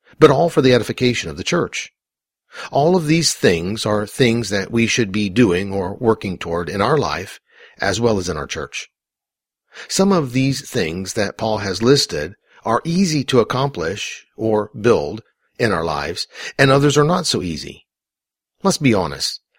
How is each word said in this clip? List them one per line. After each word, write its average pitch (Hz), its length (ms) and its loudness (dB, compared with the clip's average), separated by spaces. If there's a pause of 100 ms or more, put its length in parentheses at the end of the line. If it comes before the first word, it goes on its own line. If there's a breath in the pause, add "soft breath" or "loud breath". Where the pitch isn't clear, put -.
(180 soft breath)
but 151 120 8
all 160 200 2
for 156 100 0
the 127 140 6
edification 113 560 0
of 73 80 -10
the 85 60 -8
church. - 460 -4 (800 loud breath)
All 156 240 2
of 165 120 0
these 160 260 2
things 95 540 0
are 104 200 -2
things 113 440 0
that 98 200 -4
we 117 160 2
should 110 260 0
be 104 180 -2
doing 98 420 2
or 98 240 -4
working 107 400 -2
toward 85 320 -6
in 98 140 -2
our 139 160 2
life, 87 420 -6 (400 soft breath)
as 98 180 -2
well 113 200 0
as 90 100 -4
in 82 80 -4
our 69 100 -8
church. - 440 -10 (960 loud breath)
Some 196 240 2
of 143 200 0
these 131 360 0
things 90 460 -4
that 104 240 -2
Paul 107 200 -2
has 101 240 -6
listed 101 520 2 (300 soft breath)
are 113 200 0
easy 165 400 0
to 123 160 4
accomplish 110 840 -4 (100)
or 107 420 0
build 101 440 2 (360)
in 110 140 2
our 82 100 0
lives, 78 460 -4 (300 loud breath)
and 135 120 6
others 139 280 4
are 147 60 6
not 175 200 0
so 101 160 -2
easy. 80 460 -8 (760)
Let's 190 140 2
be 135 160 2
honest, 80 480 -4 (180)